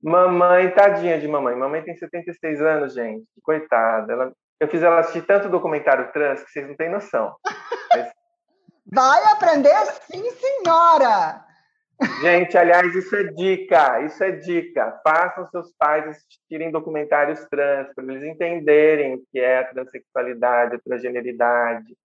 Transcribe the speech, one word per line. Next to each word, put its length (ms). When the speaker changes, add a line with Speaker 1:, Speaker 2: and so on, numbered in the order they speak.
Speaker 1:
Mamãe, 680
tadinha 480
de 80
mamãe. 280
Mamãe 280
tem 120
setenta 360
e 40
seis 260
anos, 320
gente. 320
Coitada. 720
Ela... 200
Eu 80
fiz 160
ela 160
assistir 260
tanto 240
documentário 640
trans 300
que 80
vocês 160
não 80
têm 140
noção. 460
Mas 180
Speaker 2:
<laughs> 420
Vai 300
aprender 420
sim, 220
senhora! 1120
Speaker 1:
Gente, 360
aliás, 380
isso 200
é 80
dica, 760
isso 220
é 80
dica. 720
Façam 440
seus 300
pais 300
assistirem 640
documentários 760
trans, 460
pra 80
eles 200
entenderem 920
o 160
que 80
é 200
a 80
transexualidade, 1080
a 40
transgeneridade. 1300